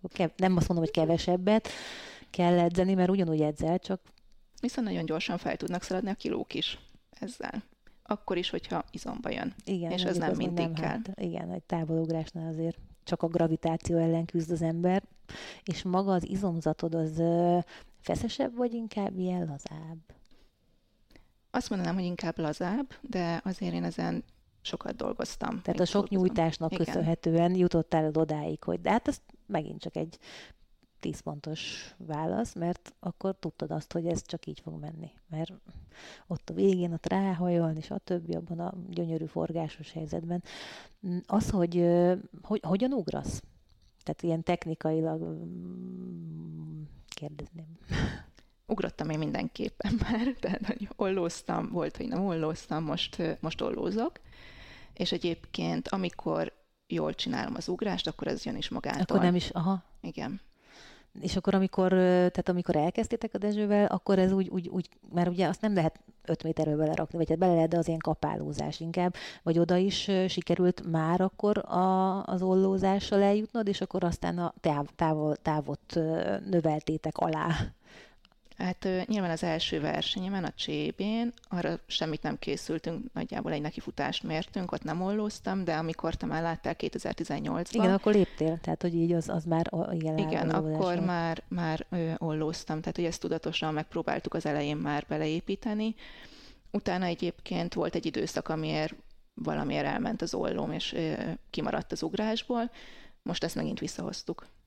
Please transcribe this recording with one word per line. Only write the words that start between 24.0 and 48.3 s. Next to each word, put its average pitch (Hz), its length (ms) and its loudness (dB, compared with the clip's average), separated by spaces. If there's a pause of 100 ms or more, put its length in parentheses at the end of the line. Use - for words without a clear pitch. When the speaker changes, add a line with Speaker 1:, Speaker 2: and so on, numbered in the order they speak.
Speaker 2:
sokat - 360 -8
dolgoztam - 520 -4
Speaker 1:
Tehát - 180 -6
Speaker 2:
még 170 140 0
Speaker 1:
a 180 40 6
sok 202 160 0
Speaker 2:
futban. 202 180 0
Speaker 1:
nyújtásnak 165 540 2
Speaker 2:
Igen. 175 120 0
Speaker 1:
köszönhetően 165 680 4
jutottál 170 500 4
el 156 100 2
odáig, 156 480 0
hogy, 170 180 0
de 170 100 0
hát 240 180 2
ez 285 120 -2 (260)
megint 156 340 -4
csak - 160 -8
egy 160 220 -6 (840)
tíz - 200 -6
pontos - 760 -10
válasz, 170 580 -4
mert 175 460 -4
akkor 185 380 -4
tudtad 156 320 -6
azt, 156 220 -6
hogy 170 140 -2
ez 170 200 0
csak - 200 -10
így 156 140 -10
fog 160 200 -10
menni. 160 300 -12 (180)
Mert 160 240 -6 (720)
ott - 240 -8
a 165 40 -4
végén, 180 380 4
ott 165 140 -4
ráhajolni, 175 720 2
és 160 120 -10
a 202 80 -4
többi 170 360 -4
abban 170 260 -6
a 175 140 -4 (140)
gyönyörű 165 360 -2
forgásos 160 680 -4
helyzetben. 165 500 -4 (640)
Mm, 180 200 -2
az, 208 240 2
hogy, 175 260 2
ö, 175 380 8 (280)
hogy, - 220 0
hogyan 196 280 2
ugrasz? 165 500 -2 (600)
Tehát - 200 -6
ilyen 165 200 0
technikailag, 160 800 0
mm, 170 1600 -10 (260)
kérdezném. 156 720 -12 (880)